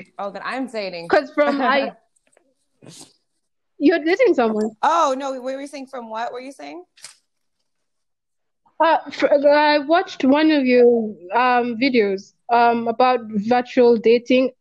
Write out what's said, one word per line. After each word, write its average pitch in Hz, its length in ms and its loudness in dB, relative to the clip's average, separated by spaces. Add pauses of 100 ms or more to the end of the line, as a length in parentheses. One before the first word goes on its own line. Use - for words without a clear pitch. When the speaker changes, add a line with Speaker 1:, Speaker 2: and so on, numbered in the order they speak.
(180)
Speaker 1:
Oh, 202 140 -10
that 190 140 -14
I'm 240 220 -8
dating. 185 420 -10
Speaker 2:
'Cause 285 220 0
from 285 300 -2
I 254 300 0 (920)
Speaker 1:
<laughs> - 80 -20 (920)
Speaker 2:
You're 320 220 2
dating 370 300 2
someone. 220 380 -2 (100)
Speaker 1:
Oh, 294 360 0
no, 269 160 -8
what 254 100 -12
were 269 180 -10
you 285 60 -14
saying? 277 200 -16
From 233 220 -16
what 226 240 -10
were 247 80 -14
you 269 100 -16
saying? 302 320 -18 (2000)
Speaker 2:
Uh, 311 160 2 (140)
fr-, - 160 -2 (200)
I 294 300 4
watched 320 480 -2
one 302 260 4
of 285 140 0
your, 247 220 6 (460)
um, 240 440 0
videos, 214 560 -2 (180)
um, 233 380 2
about 254 380 2
virtual 240 680 2
dating. 240 640 2